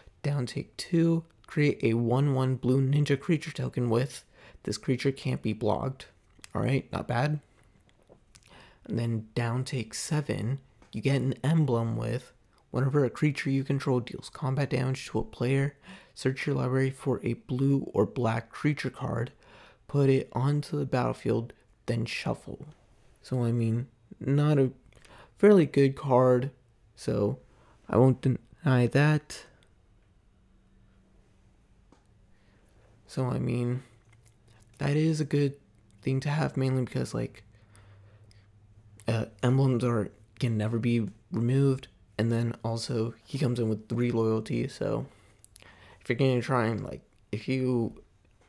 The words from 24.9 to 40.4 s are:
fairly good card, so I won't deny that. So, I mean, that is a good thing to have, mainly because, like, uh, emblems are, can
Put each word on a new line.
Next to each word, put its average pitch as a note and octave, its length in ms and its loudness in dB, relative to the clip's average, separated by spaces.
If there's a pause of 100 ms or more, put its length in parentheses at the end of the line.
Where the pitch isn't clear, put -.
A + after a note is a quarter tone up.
fairly G3 280 8
good C#3 300 4
card, B2+ 560 4 (440)
so A2+ 440 0 (480)
I - 100 0
won't B2+ 240 4
deny C3 680 0
that. D3 580 0 (3500)
So, C3 180 -4
I B2 140 -2
mean, B2 440 -2 (960)
that C#3+ 180 0
is D#3 240 2
a D3 40 -2
good C#3+ 280 0 (480)
thing C3+ 200 0
to D3 80 -2
have, C#3+ 280 0
mainly C3 260 0
because, B2 300 -4
like, A#2 300 -6 (1600)
uh, A2+ 180 0 (180)
emblems C3 400 4
are, A#2 280 0 (280)
can A#2 180 0